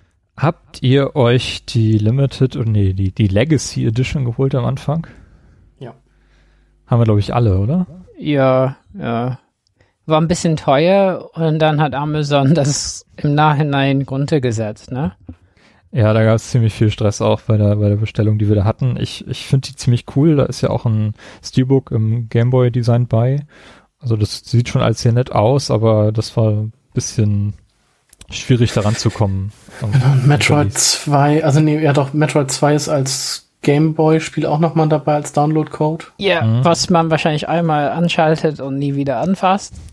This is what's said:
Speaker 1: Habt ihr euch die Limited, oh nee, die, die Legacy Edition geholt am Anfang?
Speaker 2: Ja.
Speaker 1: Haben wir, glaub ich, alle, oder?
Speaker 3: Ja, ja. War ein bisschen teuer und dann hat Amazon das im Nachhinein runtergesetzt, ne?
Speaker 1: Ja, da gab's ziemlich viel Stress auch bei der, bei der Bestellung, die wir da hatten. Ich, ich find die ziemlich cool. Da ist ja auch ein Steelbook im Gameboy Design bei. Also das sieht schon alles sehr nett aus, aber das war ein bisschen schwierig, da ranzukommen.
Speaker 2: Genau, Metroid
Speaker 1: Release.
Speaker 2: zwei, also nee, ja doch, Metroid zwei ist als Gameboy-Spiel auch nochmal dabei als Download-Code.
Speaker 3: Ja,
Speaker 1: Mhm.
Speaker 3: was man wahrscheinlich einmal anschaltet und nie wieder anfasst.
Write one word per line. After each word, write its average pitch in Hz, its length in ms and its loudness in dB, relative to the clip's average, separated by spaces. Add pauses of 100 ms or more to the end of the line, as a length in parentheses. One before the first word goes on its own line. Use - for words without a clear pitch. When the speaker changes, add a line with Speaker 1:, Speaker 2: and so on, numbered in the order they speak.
(360)
Speaker 1:
Habt - 460 -4
ihr 135 340 2
euch 123 500 0
die 110 320 2
Limited, 131 580 0
oh 135 80 -4
nee, 104 280 0
die, 95 200 -2
die 110 140 2
Legacy 127 600 0
Edition 127 380 -2
geholt 135 300 -2
am 123 100 -2
Anfang? 139 420 -4 (720)
Speaker 2:
Ja. 120 160 -16 (920)
Speaker 1:
Haben 120 140 2
wir, 117 40 4
glaub 107 140 2
ich, - 160 -2
alle, 110 240 2
oder? 147 280 0 (320)
Speaker 3:
Ja, 131 580 2 (220)
ja. 123 400 -4 (680)
War 156 140 2
ein 165 80 0
bisschen 165 280 -2
teuer 175 800 2
und 160 240 0
dann 156 240 2
hat 139 120 -2
Amazon 143 600 0
das 139 500 -2 (120)
im 147 180 -2
Nachhinein 139 680 2
runtergesetzt, 127 880 -4
ne? 147 220 -6 (800)
Speaker 1:
Ja, 107 220 2
da 113 100 2
gab's 110 280 0
ziemlich 113 220 2
viel 107 180 0
Stress 101 300 -2
auch 110 220 0
bei 110 140 0
der, 104 200 2
bei 104 120 0
der 104 80 0
Bestellung, 107 420 0
die 107 100 0
wir 107 80 4
da 98 80 2
hatten. 120 340 -2
Ich, - 280 -8
ich - 200 -10
find 135 220 0
die - 80 -20
ziemlich - 280 0 (120)
cool. 151 200 4
Da 139 80 2
ist - 160 -6
ja 131 100 -2
auch 113 160 -2
ein 107 280 -2 (280)
Steelbook 131 480 0
im 113 380 -2
Gameboy 123 420 2
Design 120 360 0
bei. 131 380 0 (540)
Also 113 180 -4
das - 280 -4
sieht 123 240 0
schon 131 140 0
alles 113 180 0
sehr 117 120 2
nett 123 200 0
aus, 123 380 0
aber 110 420 2
das 110 240 -6
war 110 160 2
ein 107 200 -4 (220)
bisschen 104 600 -2 (760)
schwierig, 117 440 0
da 110 80 0
ranzukommen. 101 720 -2 (280)
Speaker 2:
Genau, 131 340 2 (120)
Metroid 147 320 2 (100)
Speaker 1:
Release. - 100 -6 (260)
Speaker 2:
zwei, 147 400 2
also 147 160 2
nee, 156 220 2
ja 143 120 2
doch, 135 200 0
Metroid 151 360 0
zwei 147 240 0
ist 151 160 -2
als - 540 -4 (180)
Gameboy-Spiel 156 840 2
auch 151 140 0
nochmal 160 280 2
dabei 151 280 0
als 147 160 -6
Download-Code. 156 720 -2 (140)
Speaker 3:
Ja, 180 260 0
Speaker 1:
Mhm. 113 200 2
Speaker 3:
was 170 260 2
man 165 200 2
wahrscheinlich 156 380 0
einmal 151 420 0
anschaltet 160 720 0
und 139 180 -6
nie 139 160 -2
wieder 135 240 -2
anfasst. 190 560 -2 (180)